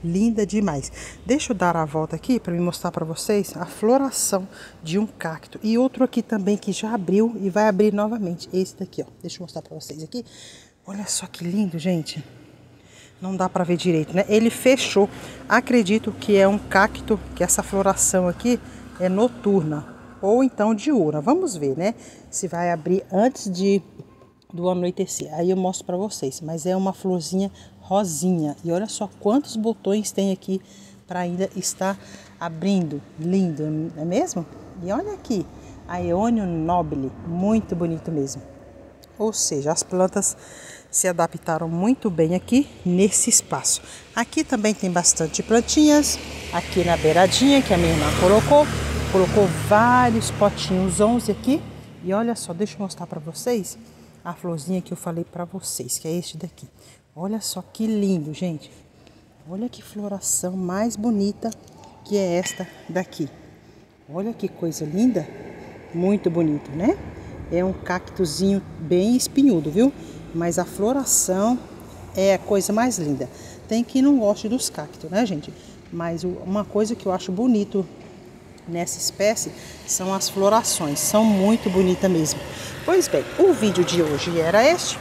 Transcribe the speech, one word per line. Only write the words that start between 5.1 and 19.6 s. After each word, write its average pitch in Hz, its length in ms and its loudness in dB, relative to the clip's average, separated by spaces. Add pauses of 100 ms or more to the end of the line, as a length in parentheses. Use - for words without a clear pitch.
E 220 160 2
outro 262 260 2
aqui 240 200 0
também 202 340 0
que 196 140 -6
já 220 220 -4
abriu 214 460 2
e 196 100 -2
vai 208 180 2
abrir 208 260 4
novamente. 208 580 -4
Esse 185 260 -2
daqui, 180 260 -8
ó. - 20 -6 (160)
Deixa 170 160 -12
eu 185 40 -16
mostrar 165 200 -12
pra - 140 -18
vocês 156 260 -14
aqui. 233 240 -10 (600)
Olha 196 180 -10
só - 220 -6
que - 160 -14
lindo, 175 340 -2
gente. 160 460 -4 (1000)
Não 190 140 -6
dá 185 120 0
pra 185 160 0
ver 170 140 2
direito, 160 380 0
né? 196 120 4
Ele 226 220 6
fechou. 254 600 4 (380)
Acredito 220 680 2
que - 220 0
é 196 120 8
um 202 100 4
cacto, 202 640 2 (160)
que 175 80 -2
essa 180 180 0
floração 190 680 2
aqui 233 320 0 (400)
é 180 80 0
noturna 190 840 0 (280)